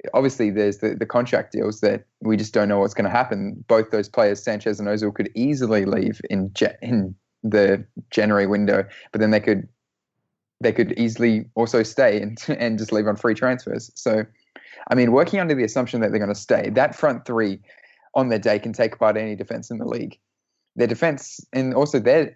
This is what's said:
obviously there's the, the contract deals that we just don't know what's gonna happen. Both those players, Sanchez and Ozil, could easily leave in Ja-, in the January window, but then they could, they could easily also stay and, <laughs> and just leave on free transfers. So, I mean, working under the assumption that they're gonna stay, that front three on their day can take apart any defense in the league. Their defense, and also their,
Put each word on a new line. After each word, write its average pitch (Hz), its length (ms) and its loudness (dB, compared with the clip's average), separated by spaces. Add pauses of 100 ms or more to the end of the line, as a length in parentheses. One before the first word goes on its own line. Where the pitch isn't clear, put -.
(140)
obviously 127 340 2
there's 101 300 0
the, - 160 -2
the - 100 -6
contract - 480 -2
deals 107 280 -4
that - 260 0 (160)
we 110 160 2
just 107 160 -4
don't 104 140 2
know 101 100 2
what's 98 160 0
gonna 101 160 0
happen. 101 580 -2
Both 113 220 4
those 107 180 -2
players, 104 340 0
Sanchez 107 380 -4
and 101 80 -4
Ozil, 104 260 -2
could 104 200 -4
easily 117 500 0
leave 98 460 -2
in 98 280 -2
Ja-, - 220 2
in 104 340 -2 (300)
the 101 400 4 (260)
January 104 380 2
window, 101 360 2 (280)
but 107 80 -2
then 107 100 2
they 107 80 4
could, 104 300 0 (920)
they 113 120 2
could - 260 0
easily 113 460 0 (100)
also 117 300 2
stay 110 360 2
and, 104 160 -6 (120)
<laughs> - 0 - (100)
and 113 200 -2
just 107 120 -6
leave 107 160 0
on 104 100 0
free 113 180 0
transfers. 127 600 -4
So, 110 300 -2 (680)
I - 40 0
mean, 123 180 4
working 175 280 4
under 165 140 0
the 127 80 -2
assumption 120 380 -2
that 107 100 0
they're 107 100 0
gonna 101 140 -2
stay, - 360 0
that 131 260 2
front 135 300 0
three 107 340 -2 (540)
on 131 160 2
their 107 100 2
day 107 180 2
can 113 140 -8
take 113 220 -2
apart 107 220 2
any 107 200 -6
defense 117 340 -10
in 117 80 -8
the 117 60 -8
league. 117 340 -8 (560)
Their 120 140 0
defense, 143 500 -4 (140)
and 131 220 -2
also 143 260 2
their, 131 360 2